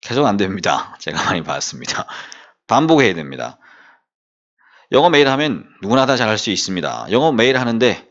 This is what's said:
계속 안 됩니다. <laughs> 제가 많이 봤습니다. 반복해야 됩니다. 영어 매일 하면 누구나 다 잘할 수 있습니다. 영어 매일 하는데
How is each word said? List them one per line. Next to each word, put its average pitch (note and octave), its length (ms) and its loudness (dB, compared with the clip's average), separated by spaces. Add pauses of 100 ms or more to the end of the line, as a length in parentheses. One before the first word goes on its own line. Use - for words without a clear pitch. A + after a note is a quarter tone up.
계속 C3 240 -2
안 G#2 140 0
됩니다. F#2 580 -2
<laughs> - 40 -20
제가 D#2 240 -8
많이 F2+ 180 -4
봤습니다. C#2 640 -8 (600)
반복해야 C#3 460 4
됩니다. C2+ 460 -10 (1300)
영어 D#3 200 6
매일 C#3+ 180 6
하면 C3+ 400 -2 (140)
누구나 B2+ 240 2
다 C3+ 100 2
잘할 A2 220 0
수 - 100 -6
있습니다. D2+ 640 -4
영어 C3+ 200 2
매일 B2+ 280 2
하는데 A#2 520 0